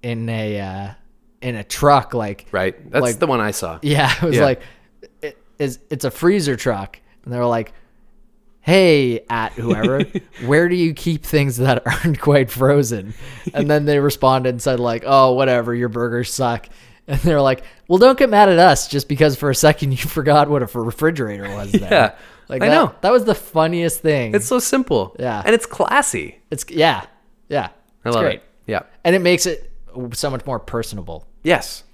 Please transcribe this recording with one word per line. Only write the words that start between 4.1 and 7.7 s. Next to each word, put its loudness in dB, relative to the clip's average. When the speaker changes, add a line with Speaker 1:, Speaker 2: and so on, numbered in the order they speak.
Speaker 1:
<laughs> -4
it -2
was 0
Speaker 2:
Yeah. 4
Speaker 1:
like, 0
it, -14
it's, -6
it's -8
a -2
freezer 2
truck, -6
and -12
they -6
were 0
like, -2